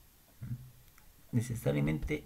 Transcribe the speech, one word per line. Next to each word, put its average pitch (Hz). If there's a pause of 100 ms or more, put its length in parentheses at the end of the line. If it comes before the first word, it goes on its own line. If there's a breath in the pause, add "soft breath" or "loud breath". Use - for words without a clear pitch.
(420)
¿M? 120 (800)
Necesariamente 143